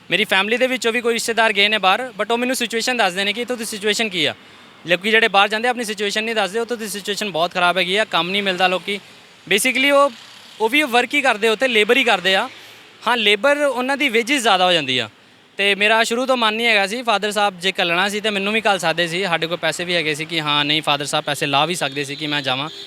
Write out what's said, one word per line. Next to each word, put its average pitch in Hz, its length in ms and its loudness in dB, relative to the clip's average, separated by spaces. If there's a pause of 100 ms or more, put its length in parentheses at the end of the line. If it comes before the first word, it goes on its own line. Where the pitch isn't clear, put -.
(100)
ਮੇਰੀ 175 140 2
ਫੈਮਿਲੀ 202 320 0
ਦੇ 247 100 2
ਵਿੱਚੋਂ 233 260 0
ਵੀ 240 80 -2
ਕੋਈ 233 140 0
ਰਿਸ਼ਤੇਦਾਰ 220 380 0
ਗਏ 202 160 4
ਨੇ 214 100 0
ਬਾਹਰ, 214 420 0
but 214 120 -2
ਉਹ 233 60 0
ਮੈਨੂੰ 247 180 -2
ਸਿਚੁਏਸ਼ਨ 233 400 -2
ਦੱਸਦੇ 196 280 2
ਨੇ 208 80 -2
ਕਿ 208 80 -6
ਇੱਥੋਂ 240 160 -4
ਦੀ 226 80 -6
ਸਿਚੁਏਸ਼ਨ 214 440 -2
ਕੀ 175 180 0
ਆ। 113 80 0 (520)
ਲੋਕੀ 180 240 0
ਜਿਹੜੇ 220 180 4
ਬਾਹਰ 196 200 4
ਜਾਂਦੇ 220 200 -2
ਆਪਣੀ 240 160 -2
ਸਿਚੁਏਸ਼ਨ 208 400 -4
ਨਹੀਂ 226 100 -4
ਦੱਸਦੇ, 202 240 -2
ਉੱਥੋਂ 233 180 -4
ਦੀ 214 120 -8
ਸਿਚੁਏਸ਼ਨ 202 420 -6
ਬਹੁਤ 170 240 -2
ਖਰਾਬ 180 240 2
ਹੈਗੀ 180 180 0
ਆ, 214 80 2
ਕੰਮ 175 260 -2
ਨਹੀਂ 202 120 -2
ਮਿਲਦਾ। 185 240 0
ਲੋਕੀ 185 340 -2 (500)
basically 254 440 2
ਉਹ, 277 160 4 (500)
ਉਹ 214 80 2
ਵੀ 285 140 2
ਵਰਕ 240 320 2
ਹੀ 294 60 2
ਕਰਦੇ, 226 280 2
ਉੱਥੇ 226 200 0
ਲੇਬਰ 220 280 4
ਹੀ 269 80 2
ਕਰਦੇ 190 320 2
ਆ। 233 120 0 (580)
ਹਾਂ, 233 100 2
ਲੇਬਰ 214 400 2
ਉਹਨਾਂ 269 400 -2
ਦੀ 277 120 0
ਵੇਜਿਸ 233 340 0
ਜ਼ਿਆਦਾ 196 220 4
ਹੋ 180 80 4
ਜਾਂਦੀ 131 260 0
ਆ। 110 120 -4 (460)
ਤੇ 202 180 2
ਮੇਰਾ 220 300 4
ਸ਼ੁਰੂ 240 220 -2
ਤੋਂ 262 100 2
ਮਨ 220 180 2
ਨਹੀਂ 233 120 -2
ਹੈਗਾ 208 200 4
ਸੀ, 226 160 -4
ਫਾਦਰ 214 280 0
ਸਾਹਿਬ 202 300 0
ਜੇ 185 120 -2
ਘੱਲਣਾ 180 360 0
ਸੀ 202 120 -4
ਤੇ 214 100 -2
ਮੈਨੂੰ 202 220 -2
ਵੀ 220 80 0
ਘੱਲ 202 180 2
ਸਕਦੇ 170 300 0
ਸੀ, 175 160 -4
ਸਾਡੇ 165 220 -2
ਕੋਲ 170 100 -4
ਪੈਸੇ 165 280 -4
ਵੀ 175 100 -4
ਹੈਗੇ 156 200 -2
ਸੀ 151 100 -8
ਕਿ 160 160 -6
ਹਾਂ, 147 240 0
ਨਹੀਂ, 151 180 0
ਫਾਦਰ 147 220 0
ਸਾਹਿਬ 151 200 -4
ਪੈਸੇ 151 220 -4
ਲਾ 143 200 2
ਵੀ 165 80 -2
ਸਕਦੇ 143 300 -4
ਸੀ 143 120 -10
ਕਿ 151 100 -8
ਮੈਂ 147 160 -2
ਜਾਵਾਂ, 135 260 -4 (180)